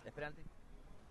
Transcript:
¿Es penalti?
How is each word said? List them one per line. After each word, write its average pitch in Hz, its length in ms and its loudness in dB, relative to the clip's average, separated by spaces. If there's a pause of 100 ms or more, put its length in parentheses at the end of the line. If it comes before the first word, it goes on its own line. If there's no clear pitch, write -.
¿Es 113 80 2
penalti? 151 260 4 (720)